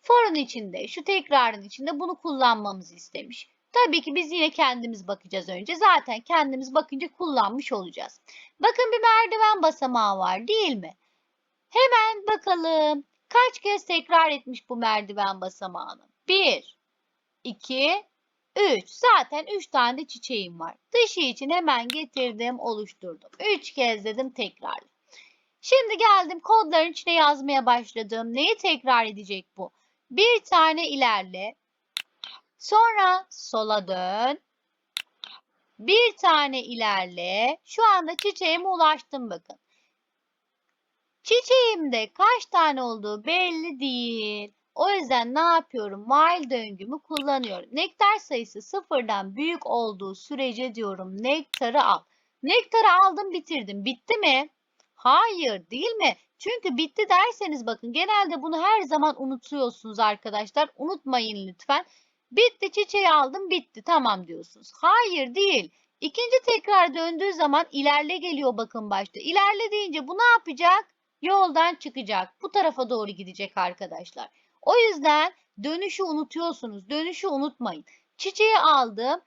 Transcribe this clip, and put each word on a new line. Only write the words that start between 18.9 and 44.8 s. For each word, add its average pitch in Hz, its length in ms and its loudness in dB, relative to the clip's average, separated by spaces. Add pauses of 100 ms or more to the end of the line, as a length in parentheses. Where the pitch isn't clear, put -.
üç - 100 -8
tane 254 300 0
de 302 100 -10
çiçeğim 190 520 -10
var. 165 160 -10 (180)
Dışı 466 260 2
için 269 300 -4
hemen 302 380 0
getirdim, 247 720 -6
oluşturdum. 208 680 -10 (260)
Üç - 180 -12
kez 226 320 -2
dedim 247 280 -8
tekrarla. - 560 -10 (720)
Şimdi 466 360 2
geldim 370 420 4
kodların 339 520 2
içine 339 220 -4
yazmaya 285 520 2
başladım. 226 680 -2
Neyi 339 240 0
tekrar 254 480 2
edecek 202 420 -12 (100)
bu? 180 140 -14 (400)
Bir 427 320 4
tane 320 440 2
ilerle. 208 680 -2 (1000)
Sonra 415 720 2
sola 214 580 -4
dön. 202 520 -2 (1400)
Bir 403 380 2
tane 285 460 2
ilerle. 202 1040 -4
Şu 453 200 0
anda 359 300 2
çiçeğime 359 520 -2
ulaştım 311 600 0
bakın. - 300 -16 (1600)
Çiçeğimde 427 880 2
kaç 440 320 2
tane 302 380 2
olduğu 208 420 -8
belli 330 540 -2
değil. 226 760 -6 (220)
O 349 140 2